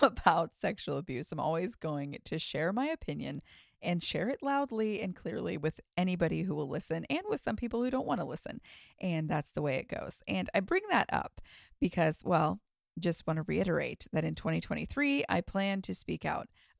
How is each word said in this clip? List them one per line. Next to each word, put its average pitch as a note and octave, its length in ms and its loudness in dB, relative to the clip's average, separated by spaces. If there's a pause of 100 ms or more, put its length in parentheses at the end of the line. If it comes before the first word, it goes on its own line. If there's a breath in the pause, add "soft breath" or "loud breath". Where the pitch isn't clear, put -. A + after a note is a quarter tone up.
about E3+ 520 4
sexual D#3+ 440 -2
abuse. C#3 340 -4
I'm D#3 80 -6
always E3 360 0
going C#3+ 500 -4
to D#3 120 -2
share D#3+ 360 0
my C4 140 0
opinion D3 540 -4 (400 loud breath)
and F3 220 0
share E3 240 0
it C#4 160 -4
loudly A#3 580 0
and F#3 140 -4
clearly - 420 -4
with D3+ 220 -2 (160)
anybody E3+ 460 2
who F#3 120 0
will D3 140 0
listen D3 380 -4
and E4 240 -2
with - 100 0
some A3 160 -2
people A#3 260 -2
who B3+ 80 2
don't C4 160 -2
wanna F3 200 -2
listen. - 340 -8 (400 loud breath)
And D#3+ 300 0
that's D#3 220 0
the - 100 -2
way C#3 140 2
it - 120 -2
goes. - 400 -6
And F#3 260 -2
I G3+ 60 6
bring E4+ 300 0
that C4 220 4
up - 280 -2 (400 loud breath)
because, E3+ 460 2
well, D#3+ 340 4 (400)
just E3+ 260 2
wanna D#3+ 180 0
reiterate D#3 680 0
that D#3+ 140 2
in D#3+ 100 -2
twenty D#3+ 240 0
twenty-three, C#4 680 0
I F3 100 2
plan G3 440 0
to F#3 120 -4
speak - 300 -4
out - 240 -2 (300 soft breath)